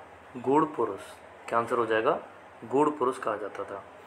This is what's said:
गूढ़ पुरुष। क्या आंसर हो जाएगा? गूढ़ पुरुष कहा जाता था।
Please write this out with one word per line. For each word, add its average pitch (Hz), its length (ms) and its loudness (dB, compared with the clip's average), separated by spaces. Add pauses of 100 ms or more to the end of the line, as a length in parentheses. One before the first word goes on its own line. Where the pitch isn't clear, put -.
(380)
गूढ़ 131 280 4
पुरुष। 107 340 -2 (500)
क्या 117 100 2
आंसर 117 180 0
हो 117 80 4
जाएगा? 113 340 2 (460)
गूढ़ 139 240 4
पुरुष 127 280 0
कहा 110 180 -2
जाता 101 280 -6
था। 98 200 -10 (240)